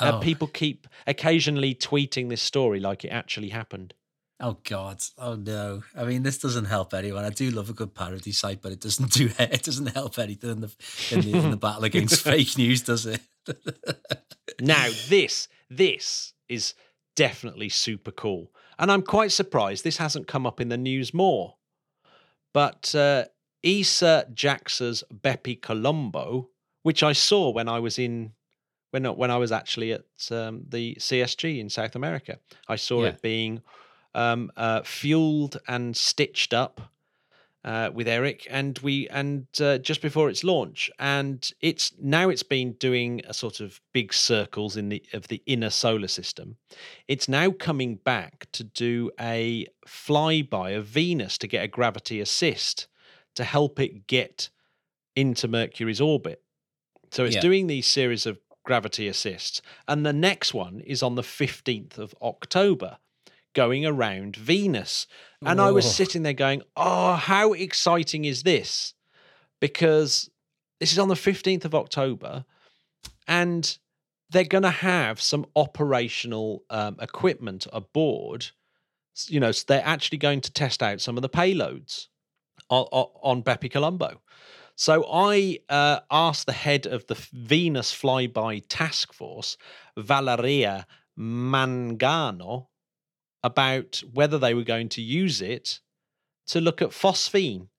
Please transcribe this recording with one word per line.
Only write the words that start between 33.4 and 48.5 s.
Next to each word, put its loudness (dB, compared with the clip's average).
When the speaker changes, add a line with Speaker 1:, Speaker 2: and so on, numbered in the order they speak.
Speaker 1:
um, 0
uh, 0
fueled 0
and -4
stitched 0
up, -2
uh, -2
with -4
Eric, -2
and -4
we, -2
and, -4
uh, 4
just -4
before 2
its -4
launch, 0
and -2
it's, 0
now 4
it's -2
been -2
doing 0
a -10
sort -8
of -12
big -2
circles 0
in -4
the, -4
of -10
the -8
inner 0
solar 0
system. -8
It's -2
now 2
coming -2
back -4